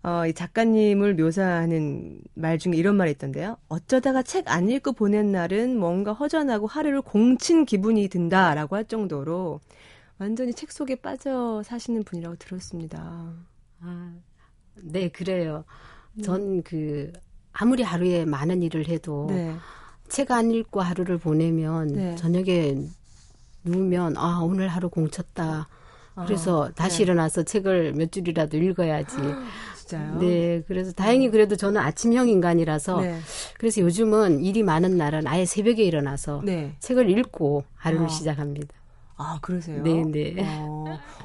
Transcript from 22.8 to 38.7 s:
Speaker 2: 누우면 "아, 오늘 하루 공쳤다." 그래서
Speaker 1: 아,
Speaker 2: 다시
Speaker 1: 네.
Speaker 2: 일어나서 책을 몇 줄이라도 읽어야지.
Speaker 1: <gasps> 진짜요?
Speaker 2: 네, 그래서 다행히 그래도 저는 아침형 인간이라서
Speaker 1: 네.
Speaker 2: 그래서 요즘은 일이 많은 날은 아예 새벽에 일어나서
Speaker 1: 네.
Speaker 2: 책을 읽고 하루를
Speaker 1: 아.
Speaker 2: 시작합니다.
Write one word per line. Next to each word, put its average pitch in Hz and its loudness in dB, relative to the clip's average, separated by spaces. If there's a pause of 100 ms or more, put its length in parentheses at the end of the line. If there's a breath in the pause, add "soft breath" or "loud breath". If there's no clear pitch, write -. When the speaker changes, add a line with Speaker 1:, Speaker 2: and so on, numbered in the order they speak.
Speaker 2:
누우면 180 0
"아, 175 0
오늘 190 0
하루 175 -2
공쳤다." 160 -4 (600 soft breath)
그래서 170 0
Speaker 1:
아, - -12
Speaker 2:
다시 175 -2
Speaker 1:
네. 226 4
Speaker 2:
일어나서 170 2
책을 180 0
몇 165 0
줄이라도 160 -2
읽어야지. 160 0
Speaker 1:
<gasps> 147 -8 (100)
진짜요? 156 -8
Speaker 2:
네, 170 2
그래서 185 -4
다행히 240 4
그래도 214 6
저는 202 0
아침형 233 2
인간이라서 170 4
Speaker 1:
네. 170 -2 (400 loud breath)
Speaker 2:
그래서 220 0
요즘은 196 4
일이 196 2
많은 180 4
날은 147 0
아예 180 2
새벽에 220 2
일어나서 147 -2
Speaker 1:
네. 160 -4
Speaker 2:
책을 247 2
읽고 156 0 (100)
하루를 165 0
Speaker 1:
아. - -4
Speaker 2:
시작합니다. 147 -4 (440)